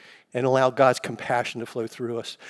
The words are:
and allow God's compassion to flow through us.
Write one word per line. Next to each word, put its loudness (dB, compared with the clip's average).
and 0
allow 4
God's 4
compassion -4
to -8
flow -6
through -6
us. -12